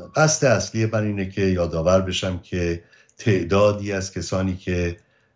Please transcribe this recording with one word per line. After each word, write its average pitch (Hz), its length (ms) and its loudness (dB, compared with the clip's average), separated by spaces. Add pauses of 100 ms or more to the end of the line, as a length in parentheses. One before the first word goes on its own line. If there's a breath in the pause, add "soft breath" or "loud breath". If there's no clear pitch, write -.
(160)
قصد 151 300 2
اصلی 113 400 2
من 110 180 0
اینه 98 260 -2
که 101 120 -4
یادآور 87 600 2
بشم 92 380 -4
که 87 440 -4 (340 soft breath)
تعدادی 101 760 2
از 95 200 -6
کسانی 95 420 -2
که، 87 420 -4 (380)